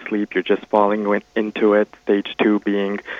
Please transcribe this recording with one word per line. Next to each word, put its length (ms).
sleep, 240
you're 100
just 260
falling 320
wi-, 200
into 380
it. 120
Stage 340
two 220
being, 400